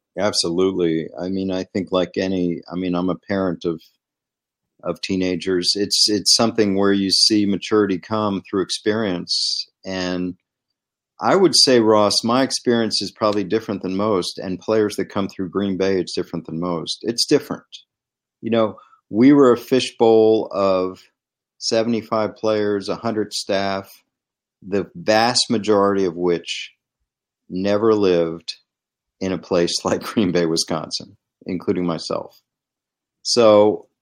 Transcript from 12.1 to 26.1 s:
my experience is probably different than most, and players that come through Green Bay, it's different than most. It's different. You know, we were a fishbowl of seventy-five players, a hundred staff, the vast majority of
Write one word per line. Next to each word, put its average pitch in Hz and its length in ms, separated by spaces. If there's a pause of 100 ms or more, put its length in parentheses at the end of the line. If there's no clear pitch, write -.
my 123 220
experience 117 580
is 95 80
probably 104 340
different 101 380
than 92 140
most, 98 420
and 92 220
players 110 360
that 98 100
come 98 220
through 90 220
Green 98 260
Bay, 95 240
it's 82 140
different 87 320
than 80 140
most. 85 420
It's 113 240
different. - 380 (760)
You - 100
know, 110 280 (320)
we 123 220
were 139 200
a 110 40
fishbowl 113 960
of 92 500 (560)
seventy-five 113 800
players, 104 520
a 95 60
hundred 107 380
staff, 98 720 (580)
the 95 320
vast 107 560
majority 101 540
of 85 100